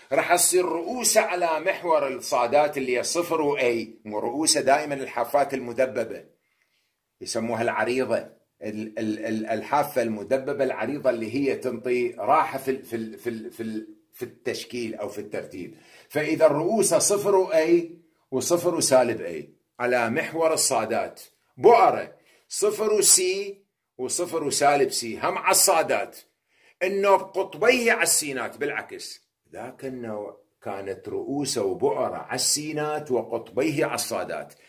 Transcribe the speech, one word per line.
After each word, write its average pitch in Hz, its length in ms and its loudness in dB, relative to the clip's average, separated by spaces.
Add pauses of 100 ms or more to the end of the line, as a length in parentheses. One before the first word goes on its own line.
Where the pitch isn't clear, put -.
(120)
راح 156 240 4
تصير 180 300 4
رؤوسه 202 560 0
على 175 380 0
محور 165 480 0
الصادات 135 720 2
اللي 127 200 0
هي 117 60 0
صفر 160 380 -2
و 143 160 0
A، 120 300 0 (180)
ورؤوسه 120 560 0
دائما 143 340 2
الحافات 135 580 -2
المذببة 120 720 -4 (960)
يسموها 113 400 -4
العريضة، 120 560 0
ال-، - 840 -10
ال-، 110 260 -4
ال-، 110 200 -4
الحافة 139 560 0
المذببة 127 640 -2
العريضة 131 460 -2
اللي 113 260 -2
هي 135 200 0
تنطي 123 560 -2
راحة 135 460 0
في 135 140 -2
ال-، 131 120 -6
في - 120 -8
ال-، 110 220 -8
في - 120 -8
ال-، 110 220 -8
في 117 120 -10
ال-، 110 240 -8 (260)
في - 100 -14
التشكيل 117 720 -8
أو 104 140 -8
في 104 120 -10
الترتيب. 92 540 -12 (340)
فإذا 156 360 2
الرؤوسة 170 540 2
صفر 202 360 2
و 185 160 4
A، 165 320 4 (480)
وصفر 165 440 2
وسالب 127 460 4
A، 82 240 -8 (340)
على 120 300 2
محور 160 440 0
الصادات 110 680 -2 (360)
بؤرة 143 580 6 (340)
صفر 208 440 0
و 208 80 4
C 190 200 6 (760)
وصفر 160 460 -4
وسالب 143 480 2
C - 120 -4
هم 127 340 -4
على 175 140 2
الصادات، 147 680 2 (640)
إنه 196 320 4
بقطبيه 208 760 2
على 170 120 0
السينات 131 540 -2
بالعكس. 107 760 -8 (220)
ذاك 120 320 -14
النوع 113 520 -8 (240)
كانت 98 480 -8
رؤوسه 127 540 -2
وبؤرة 104 520 0
على - 200 -8
السينات 151 760 -4
وقطبيه 127 760 -2
على 120 100 -2
الصادات. 85 580 -6 (160)